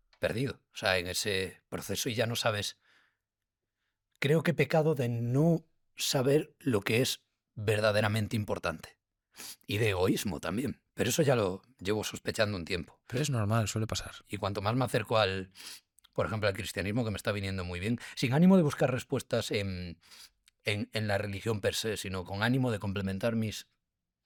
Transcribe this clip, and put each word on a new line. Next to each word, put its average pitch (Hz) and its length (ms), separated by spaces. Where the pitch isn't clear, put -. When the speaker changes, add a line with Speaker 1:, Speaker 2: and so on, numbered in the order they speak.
Speaker 1:
perdido, 120 420
o - 40
sea, 92 200
en 87 100
ese 92 600
proceso - 400
y 110 60
ya 113 120
no 120 80
sabes. 104 420
Creo 147 240
que 175 80
he 123 40
pecado 156 400
de 120 140
no 135 560
saber 143 640
lo 110 220
que 120 200
es - 200
verdaderamente 107 840
importante. 90 600
Y 101 100
de 110 120
egoísmo 95 500
también. 101 420
Pero 101 160
eso - 120
ya 131 140
lo 95 260
llevo 101 260
sospechando 104 520
un 85 80
tiempo. 85 420
Speaker 2:
Pero 123 140
es 151 80
normal, 110 380
suele 110 200
pasar. - 260
Speaker 1:
Y 101 80
cuanto 101 240
más 104 140
me 131 100
acerco 113 320
al, 95 340
por 95 120
ejemplo, 104 220
al 95 80
cristianismo, 104 480
que 110 80
me 98 60
está 110 160
viniendo 98 320
muy 90 160
bien, 113 180
sin 123 180
ánimo 185 240
de 175 60
buscar 143 280
respuestas 120 600
en, 92 480
en, 104 300
en 107 140
la 101 100
religión 101 420
per 98 160
se, 110 220
sino 95 260
con 98 200
ánimo 127 280
de 104 80
complementar 98 560
mis, 110 320